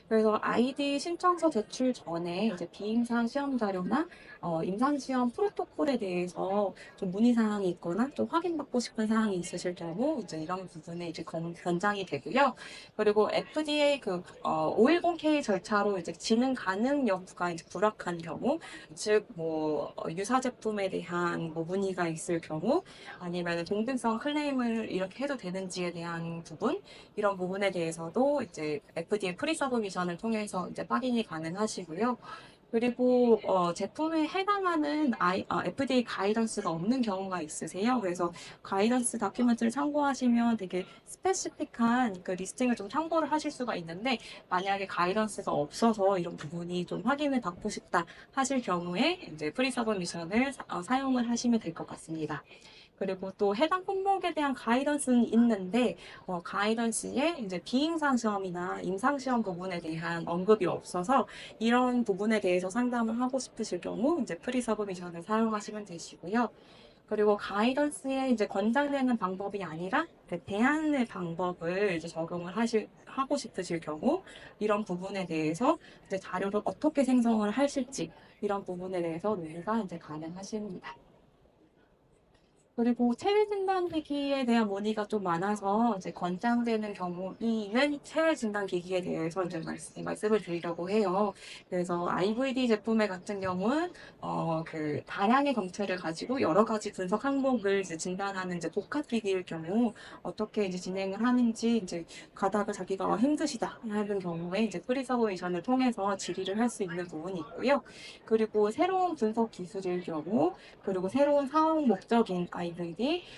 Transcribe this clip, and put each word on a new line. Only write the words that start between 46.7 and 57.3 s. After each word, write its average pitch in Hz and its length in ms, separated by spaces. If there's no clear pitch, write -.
좀 170 160
확인을 277 380
받고 180 280
싶다 - 380
하실 262 280
경우에 190 600
이제 151 200
프리 262 180
서브미션을 214 840
사-, - 160
어, 175 140
사용을 254 480
하시면 233 300
될 165 140
것 156 120
같습니다. 160 560
그리고 190 400
또 202 200
해당 320 280
품목에 381 500
대한 285 200
가이던스는 254 720
있는데, 220 720
어, 180 160
가이던스에 226 960